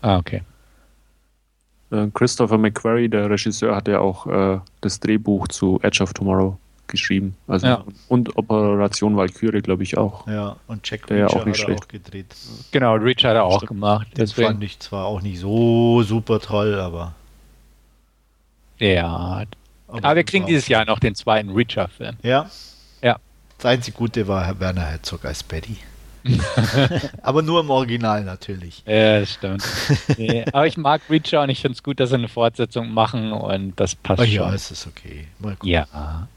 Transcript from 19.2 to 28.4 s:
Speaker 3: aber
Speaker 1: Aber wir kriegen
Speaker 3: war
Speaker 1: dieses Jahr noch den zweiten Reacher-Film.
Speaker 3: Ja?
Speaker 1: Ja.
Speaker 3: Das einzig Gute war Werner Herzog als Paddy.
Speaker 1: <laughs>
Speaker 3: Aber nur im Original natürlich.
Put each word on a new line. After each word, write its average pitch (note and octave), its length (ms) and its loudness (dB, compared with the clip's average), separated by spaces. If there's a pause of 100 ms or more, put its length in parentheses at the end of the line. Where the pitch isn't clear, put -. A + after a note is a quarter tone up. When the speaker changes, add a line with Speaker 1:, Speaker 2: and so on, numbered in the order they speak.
Speaker 3:
aber A2+ 160 -10
Speaker 1:
Aber D3 120 6
wir E3+ 80 4
kriegen F#3 200 0
Speaker 3:
war - 40 -6
Speaker 1:
dieses D#3 200 2
Jahr A2 160 4
noch A2 140 0
den A2 160 2
zweiten G#2+ 360 0
Reacher-Film. A#2 720 -2
Speaker 3:
Ja? C3 260 0 (540)
Speaker 1:
Ja. A#2+ 140 4 (420)
Speaker 3:
Das - 80 -2
einzig B2 280 0
Gute A#2 340 -2
war F#2+ 320 -2
Werner F#2 260 -2
Herzog D#2+ 380 -8
als D2 180 -8
Paddy. F2 340 -10 (480)
Speaker 1:
<laughs> B2+ 1000 0
Speaker 3:
Aber C#3+ 200 2
nur E3 180 2
im D3+ 100 -4
Original A#2 520 0
natürlich. F#2 640 -12